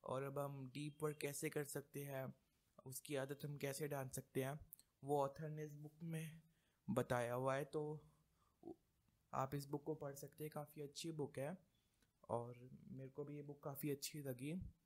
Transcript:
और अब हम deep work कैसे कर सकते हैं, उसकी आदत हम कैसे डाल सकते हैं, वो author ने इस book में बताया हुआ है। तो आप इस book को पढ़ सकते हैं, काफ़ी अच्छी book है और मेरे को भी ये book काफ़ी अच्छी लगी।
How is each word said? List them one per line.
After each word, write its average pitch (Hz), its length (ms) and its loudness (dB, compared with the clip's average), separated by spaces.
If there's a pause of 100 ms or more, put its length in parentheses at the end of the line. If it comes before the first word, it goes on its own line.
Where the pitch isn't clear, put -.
और 131 200 0
अब 139 160 -2
हम 139 300 -2
deep 147 340 -4
work 151 140 0
कैसे 143 320 0
कर 151 140 2
सकते 143 400 -4
हैं, 135 300 -2 (520)
उसकी 131 300 -2
आदत 135 300 0
हम 147 120 -2
कैसे 139 300 0
डाल 139 220 0
सकते - 340 0
हैं, 139 160 0 (440)
वो 143 180 8
author 139 280 2
ने 151 140 -2
इस 151 100 -4
book 151 300 -10
में 160 380 -2 (480)
बताया 123 440 6
हुआ 131 220 4
है। 147 100 2
तो 151 340 0 (1300)
आप 135 220 4
इस 139 100 0
book 143 180 -2
को 156 120 2
पढ़ 143 200 -4
सकते 147 280 -10
हैं, 156 100 -4
काफ़ी 151 280 -6
अच्छी 143 300 -4
book 143 280 -2
है 151 180 -2 (720)
और 120 400 0 (220)
मेरे 131 180 -8
को 147 140 -6
भी 147 120 -4
ये 147 60 -6
book 143 220 -10
काफ़ी 143 280 0
अच्छी 143 300 -2
लगी। 135 320 -2 (320)